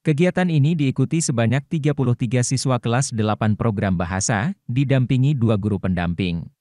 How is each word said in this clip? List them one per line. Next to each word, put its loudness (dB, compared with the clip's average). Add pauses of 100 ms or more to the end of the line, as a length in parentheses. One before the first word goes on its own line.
Kegiatan 2
ini 4
diikuti 0
sebanyak 0
tiga -2
puluh 0
tiga -2
siswa -2
kelas -2
delapan 0
program 0
bahasa, -2
didampingi 2
dua 2
guru 0
pendamping. -2 (200)